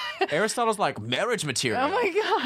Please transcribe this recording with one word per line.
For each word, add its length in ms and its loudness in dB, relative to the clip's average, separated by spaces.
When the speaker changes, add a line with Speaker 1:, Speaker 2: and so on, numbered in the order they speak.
Speaker 1:
<laughs> 120 0
Speaker 2:
Aristotle's 480 0
like, 200 0
"Marriage 440 -2
material." 360 0
Speaker 1:
Oh 100 2
my 200 2